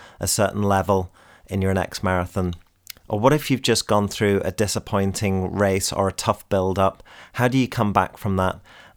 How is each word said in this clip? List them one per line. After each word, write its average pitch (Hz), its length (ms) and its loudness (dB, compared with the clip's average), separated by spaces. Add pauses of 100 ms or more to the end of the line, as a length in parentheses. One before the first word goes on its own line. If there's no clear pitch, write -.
(200)
a - 80 -4
certain 98 340 0
level 98 500 0 (360)
in 95 120 -4
your 95 140 0
next - 300 -4
marathon. 90 500 -2 (540)
Or 107 120 -2
what 131 140 6
if 151 160 -2
you've 127 140 0
just - 240 2
gone 104 200 2
through 101 380 2
a 92 60 -2
disappointing 98 1000 -2
race 98 380 0
or 98 160 0
a 95 60 -2
tough - 360 -4
build-up? 95 520 0 (320)
How 123 140 0
do 127 100 0
you 127 100 2
come 107 260 -2
back - 220 0
from 98 200 -4
that 92 240 0 (380)